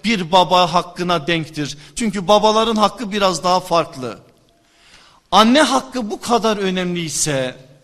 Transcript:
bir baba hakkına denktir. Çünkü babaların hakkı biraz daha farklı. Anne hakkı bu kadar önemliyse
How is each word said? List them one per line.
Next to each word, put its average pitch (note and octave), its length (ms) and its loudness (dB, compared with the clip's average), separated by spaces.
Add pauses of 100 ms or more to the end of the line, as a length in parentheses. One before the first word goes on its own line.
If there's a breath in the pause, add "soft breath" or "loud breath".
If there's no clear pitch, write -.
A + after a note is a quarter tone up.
bir F#3+ 280 -2
baba F3+ 420 4
hakkına F3 540 -2
denktir. D#3 500 -4 (180 loud breath)
Çünkü G3 320 -4
babaların G#3+ 480 4
hakkı G#3 360 -2
biraz G3 320 -2
daha F3+ 160 2
farklı. C3+ 600 -4 (1120 soft breath)
Anne A3+ 300 6
hakkı B3+ 500 -2
bu F#4 100 -10
kadar A3 360 0
önemliyse E3+ 1000 -4 (280)